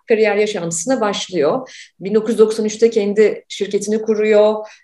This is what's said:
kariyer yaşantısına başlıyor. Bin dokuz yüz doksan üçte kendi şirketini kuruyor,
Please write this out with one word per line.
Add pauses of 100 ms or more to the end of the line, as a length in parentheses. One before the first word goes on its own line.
kariyer
yaşantısına
başlıyor. (300)
Bin
dokuz
yüz
doksan
üçte
kendi
şirketini
kuruyor, (180)